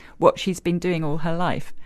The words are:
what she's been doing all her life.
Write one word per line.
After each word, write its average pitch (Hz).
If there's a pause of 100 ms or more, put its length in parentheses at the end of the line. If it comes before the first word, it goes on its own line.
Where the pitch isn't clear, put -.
(180)
what -
she's 180
been 175
doing 170
all 151
her 165
life. - (120)